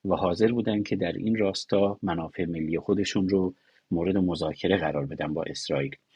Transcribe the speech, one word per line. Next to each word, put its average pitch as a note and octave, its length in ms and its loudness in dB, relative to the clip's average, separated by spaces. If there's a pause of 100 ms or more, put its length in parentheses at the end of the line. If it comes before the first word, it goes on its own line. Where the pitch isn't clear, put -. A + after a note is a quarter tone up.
و F#2 100 2
حاضر G2 360 2
بودن A2 320 0
که G#2 120 -4
در F#2 160 -2
این A2 240 0
راستا G2+ 680 0
منافع E2+ 420 -4
ملی E2 340 -2
خودشون G2 500 0
رو F#2 240 2 (380)
مورد F2 260 2
مذاکره F2 600 2
قرار D2+ 280 0
بدن D#2 280 -6
با D#2+ 100 -2
اسرائیل. C#3 520 -4 (200)